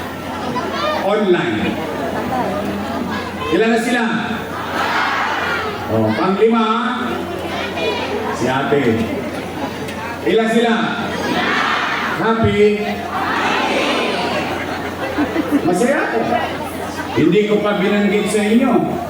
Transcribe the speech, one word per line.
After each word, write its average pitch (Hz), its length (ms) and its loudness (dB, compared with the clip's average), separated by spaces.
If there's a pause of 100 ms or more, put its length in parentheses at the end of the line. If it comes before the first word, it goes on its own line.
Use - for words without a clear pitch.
(1080)
online. 180 720 2 (1800)
Ilan 220 160 4
na 233 100 4
sila? 247 220 2 (1900)
Oh, 113 240 2
panglima, 220 480 4 (1700)
si 120 160 -2
ate. 143 320 2 (1400)
Ilan 220 240 4
sila? 226 220 4 (1400)
Happy? 208 640 4 (2750)
Masaya 233 360 4 (120)
ako. 226 80 0 (960)
Hindi 175 300 4
ko 208 160 2
pa 202 160 0
binanggit 208 500 2
sa 208 140 2
inyo. 233 300 4 (360)